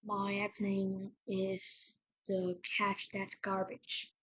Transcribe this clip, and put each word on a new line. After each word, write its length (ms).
My 340
app 220
name 520
is 680
the 320
Catch 320
That 320
Garbage. 720